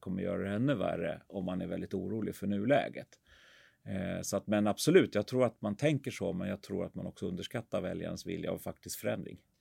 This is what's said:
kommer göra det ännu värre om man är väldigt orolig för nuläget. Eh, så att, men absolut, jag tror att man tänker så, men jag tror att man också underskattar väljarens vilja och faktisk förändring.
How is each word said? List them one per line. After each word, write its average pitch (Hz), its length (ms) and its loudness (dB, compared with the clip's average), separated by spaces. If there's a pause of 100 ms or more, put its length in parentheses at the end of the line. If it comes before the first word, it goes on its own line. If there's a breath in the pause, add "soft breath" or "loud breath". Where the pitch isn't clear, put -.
kommer 92 220 -4
göra 92 200 0
det 98 120 -2
ännu 131 200 2
värre 87 520 -2
om 95 180 -6
man 92 160 -2
är 90 60 -2
väldigt 90 280 -4
orolig 98 400 -2
för 98 120 -4
nuläget. 101 600 2 (800 soft breath)
Eh, 92 360 -2
så 101 140 -2
att, 98 100 0
men 104 200 4
absolut, 143 480 6
jag 104 120 2
tror 127 180 2
att - 160 -2
man 104 160 -2
tänker 143 340 2
så, 92 220 -2
men 92 160 -2
jag 98 140 -6
tror 92 220 -4
att 87 100 -10
man 92 120 -6
också 92 200 -6
underskattar 92 540 -4
väljarens 90 460 -4
vilja 87 260 -2
och 90 100 -4
faktisk - 360 -8
förändring. 110 400 -4 (220)